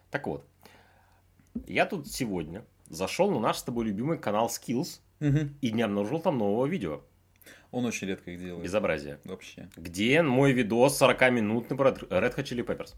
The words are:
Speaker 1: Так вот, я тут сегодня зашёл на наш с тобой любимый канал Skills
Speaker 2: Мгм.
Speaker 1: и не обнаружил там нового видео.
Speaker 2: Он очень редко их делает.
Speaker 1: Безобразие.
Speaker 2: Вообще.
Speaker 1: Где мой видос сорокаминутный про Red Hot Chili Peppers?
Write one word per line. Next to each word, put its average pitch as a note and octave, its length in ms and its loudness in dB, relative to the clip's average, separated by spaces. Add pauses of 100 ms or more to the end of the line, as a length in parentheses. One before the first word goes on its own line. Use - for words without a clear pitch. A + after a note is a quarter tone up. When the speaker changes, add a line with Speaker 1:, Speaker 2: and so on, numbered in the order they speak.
(100)
Speaker 1:
Так - 160 -6
вот, D#2 200 -8 (1200)
я C3 180 0
тут F3 260 -6
сегодня F#2 540 -6 (240)
зашёл F#2+ 420 0
на C#3+ 80 0
наш C#3 200 0
с - 40 -10
тобой A#2+ 220 -4
любимый A#2 340 -2
канал A2 320 0
Skills - 500 -6 (200)
Speaker 2:
Мгм. D3 400 0
Speaker 1:
и A#2 120 -2
не A2+ 100 2
обнаружил G#2 380 0
там D#3+ 180 0
нового G#2+ 260 2
видео. B2 380 -4 (680)
Speaker 2:
Он B2 140 -4
очень G#2 240 -4
редко F2+ 220 -8
их F2 100 -12
делает. F2+ 240 -10
Speaker 1:
Безобразие. D#2+ 600 -2
Speaker 2:
Вообще. - 520 -14
Speaker 1:
Где G#2 460 2
мой C#3 300 6
видос A#2+ 440 4
сорокаминутный B2 800 4
про C3 140 4
Red G2 460 0
Hot C#3 80 -4
Chili A#2+ 200 -6
Peppers? - 340 -6